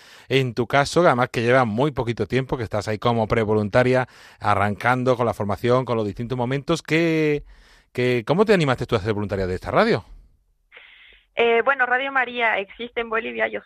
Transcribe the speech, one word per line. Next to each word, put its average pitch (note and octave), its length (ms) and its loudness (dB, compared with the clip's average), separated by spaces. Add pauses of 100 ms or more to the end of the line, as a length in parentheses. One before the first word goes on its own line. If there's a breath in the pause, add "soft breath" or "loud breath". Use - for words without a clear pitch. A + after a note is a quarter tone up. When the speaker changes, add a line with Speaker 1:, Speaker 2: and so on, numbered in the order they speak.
(280 loud breath)
Speaker 1:
En C3 240 0
tu A#2 140 -2
caso, C#3+ 400 2
además B2+ 240 4
que B2 120 -4
llevas B2 240 4
muy B2 260 0
poquito A2+ 340 -4
tiempo, C3 300 -2
que A#2+ 80 -6
estás G#2 240 -6
ahí G#2+ 100 -4
como A#2 300 0
prevoluntaria, A#2 800 2 (320 loud breath)
arrancando A2 760 0
con A#2+ 100 0
la G#2+ 80 0
formación, A#2 500 0
con A#2+ 120 -4
los G#2+ 100 -2
distintos A#2 300 -6
momentos, C3+ 460 -4
¿qué, D#3+ 600 0 (480 soft breath)
qué, B2 340 0
cómo F#3 180 2
te G#3+ 80 4
animaste C3+ 340 2
tú B2 100 2
a G2 40 -2
ser G#2+ 120 -2
voluntaria G2 340 -4
de F#2 80 -4
esta - 160 -8
radio? F3+ 340 2 (1300 loud breath)
Speaker 2:
Eh, A#3 280 2
bueno, C4 240 0
Radio B3+ 260 -2
María A#3+ 460 -2
existe A#3 420 -8
en A#3 100 -8
Bolivia, A3+ 380 -4
yo G#3 180 -8